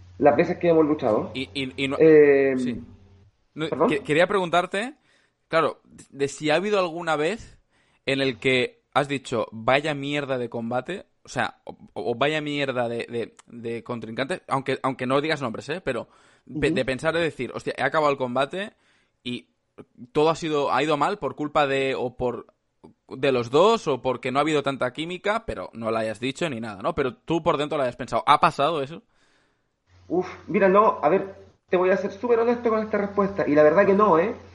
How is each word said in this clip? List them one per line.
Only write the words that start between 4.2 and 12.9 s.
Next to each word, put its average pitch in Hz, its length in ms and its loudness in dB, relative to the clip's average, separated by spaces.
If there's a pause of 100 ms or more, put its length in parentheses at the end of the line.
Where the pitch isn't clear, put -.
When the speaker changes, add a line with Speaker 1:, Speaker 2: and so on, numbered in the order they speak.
Speaker 2:
preguntarte, 180 680 -2 (540)
claro, 160 320 0 (300)
de 139 180 -2
si 151 220 -4
ha 151 60 4
habido 202 220 0
alguna 170 380 -2
vez 170 420 -4 (480)
en 135 140 0
el 131 180 -2
que 127 460 0 (100)
has 139 140 2
dicho, 135 440 -4
"Vaya 135 420 0
mierda 139 440 -4
de 120 100 -6
combate", 123 580 -6 (180)
o - 40 -20
sea, - 360 -4
o, - 120 -14 (180)
o 117 200 -4
vaya 151 260 0
mierda 139 480 -2
de, 117 220 -6